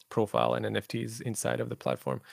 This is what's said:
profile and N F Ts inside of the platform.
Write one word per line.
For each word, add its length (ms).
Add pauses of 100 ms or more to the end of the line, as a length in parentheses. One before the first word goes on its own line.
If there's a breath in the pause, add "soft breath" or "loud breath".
profile 460
and 100
N 140
F 100
Ts 320
inside 400
of 80
the 80
platform. 460 (100)